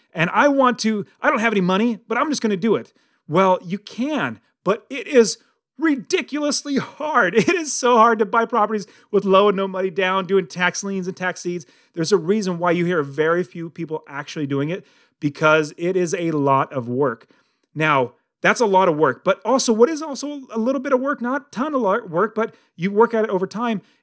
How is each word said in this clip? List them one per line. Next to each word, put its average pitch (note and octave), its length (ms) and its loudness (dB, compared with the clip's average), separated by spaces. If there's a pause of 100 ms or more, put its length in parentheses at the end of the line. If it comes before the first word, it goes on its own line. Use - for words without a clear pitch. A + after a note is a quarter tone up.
(140)
and D#3 180 0
I A3+ 160 4
want C4+ 320 2
to, G#3+ 260 -2 (160)
I C#4 80 0
don't C#4 100 2
have A3+ 140 0
any G3+ 80 2
money, G3 460 0
but A3 100 -4
I'm D4+ 120 0
just C4+ 120 -2
gonna G#3 160 0
do E3+ 180 0
it." A2+ 180 -6 (340)
Well, F#3 360 2
you F#3 160 -8
can, G#3+ 600 -6 (240)
but G#3 260 -2
it C4 180 -10
is A#3+ 320 4 (400)
ridiculously D4 960 -2
hard. A#3+ 580 -2
<laughs> A3+ 140 4
It - 60 -
is D#4 180 -4
so B3 240 2
hard A3+ 220 6
to A3+ 60 0
buy A3+ 200 0
properties G#3+ 400 -2 (260)
with G3 140 2
low G3 220 6
and G3 100 2
no G3 100 -2
money F#3+ 220 -4
down, F#3+ 360 -2
doing F#3+ 200 0
tax F3 380 -4
liens G3 240 -6
and F#3 80 -8
tax F3+ 280 -8
deeds. F3 220 -6 (280)
There's E3 180 -4
a G3+ 60 6
reason F3+ 420 0
why F3 120 2
you E3+ 140 2
hear F3 160 0
very D#3 420 0
few E3+ 260 -12
people D#3 380 -10
actually D3 380 -10
doing C#3 240 -2
it, F3+ 160 -8 (340)
because D#3 580 2
it F3+ 180 -2
is F3+ 180 0
a E3+ 180 -2
lot C#3 400 2
of B2+ 160 -6
work. B2 400 -4 (460)
Now, D3 400 0 (280)
that's G#3 200 2
a A#3 40 2
lot F#3 220 4
of D#3+ 80 2
work, C#3+ 280 0
but F#3+ 200 0
also B3+ 300 2
what A#3 160 6
is D4+ 120 -6
also D4 400 -10 (100)
a A3+ 60 -8
little C4 220 0
bit C4+ 140 -4
of B3+ 80 2
work, C4+ 200 -4
not B3+ 200 -4
a - 100 -20
ton D4 220 -6
of C4 80 -2
lo-, A3 240 -2
work, F#3 300 -4
but A3 200 -6 (200)
you F#3+ 160 -4
work A3+ 220 2
at A3 120 0
it G#3+ 40 -2
over F#3+ 160 -2
time, G#3+ 360 -4 (220)